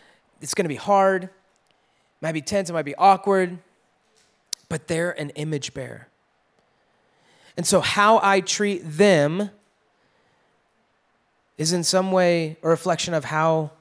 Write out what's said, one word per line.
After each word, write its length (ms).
it's 140
gonna 140
be 80
hard, 520
might 120
be 80
tense, 300
it 20
might 120
be 100
awkward, 640
but 200
they're 220
an 200
image 440
bearer." 340
And 80
so 140
how 420
I 180
treat 440
them 680
is 140
in 100
some 300
way 500
a 60
reflection 460
of 100
how 560